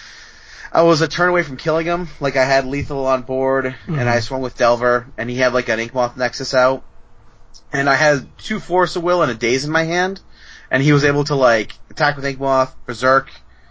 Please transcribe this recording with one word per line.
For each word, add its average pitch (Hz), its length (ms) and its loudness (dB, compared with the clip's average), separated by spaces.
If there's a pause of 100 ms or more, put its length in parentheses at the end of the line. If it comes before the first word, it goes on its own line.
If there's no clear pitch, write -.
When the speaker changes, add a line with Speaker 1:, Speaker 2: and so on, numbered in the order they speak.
(720)
Speaker 1:
I 165 80 4
was 165 200 4
a 165 60 0
turn 175 220 0
away 175 140 2
from 143 120 -12
killing 160 300 -2
him. 175 240 -4 (100)
Like, 139 160 -2
I 131 80 4
had 135 220 2
lethal 139 420 -4
on 131 140 0
board, 131 460 -2
Speaker 2:
Mm-hmm. 131 320 -8
Speaker 1:
and 120 100 0
I 120 100 2
swung 131 220 -6
with 127 160 -8
Delver, 120 500 2 (100)
and 117 120 -6
he 123 80 -6
had, 127 160 2
like, 123 160 0
an 113 100 0
Inkmoth 120 380 -4
Nexus 127 360 -4
out, 131 300 2 (880)
and 139 180 0
I 135 60 4
had 143 320 2 (120)
two 214 200 -8
Force 175 380 0
of 175 60 -6
Will 175 200 2
and 135 80 0
a 113 40 -4
Daze 120 280 0
in 147 80 -6
my 160 120 0
hand, 180 360 -4 (520)
and 131 120 0
he 147 80 4
was 143 140 4
able 143 200 2
to, 147 100 -2
like, 117 380 2 (160)
attack 147 280 -2
with 135 80 -8
Inkmoth, 135 480 0 (120)
Berserk, 131 440 0 (420)